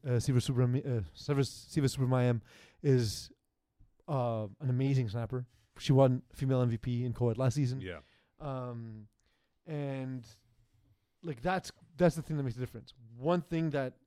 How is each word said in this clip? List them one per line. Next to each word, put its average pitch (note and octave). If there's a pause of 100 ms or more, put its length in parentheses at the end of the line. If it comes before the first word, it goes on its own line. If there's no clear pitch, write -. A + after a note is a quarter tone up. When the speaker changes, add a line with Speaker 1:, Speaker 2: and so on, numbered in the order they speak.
Speaker 1:
uh, B2
Siva B2+
Subrami-, B2+
uh, G#2+ (120)
Siva, C#3+
Siva -
Subramaniam B2 (400)
is, B2 (760)
uh, A#2+ (140)
an C#3+
amazing C3
snapper. A#2+ (320)
She -
won C3 (140)
female C3
M B2
V A#2
P A#2+
in A#2+
co-ed A#2
last B2+
season. C3
Speaker 2:
Yeah. F2+ (400)
Speaker 1:
Um, A#2 (600)
and, C3+ (1000)
like, C#3+
that's, F3+ (240)
that's E3+
the E3
thing D#3
that C#3+
makes B2
the B2
difference. A#2 (240)
One E3
thing E3
that C3+ (120)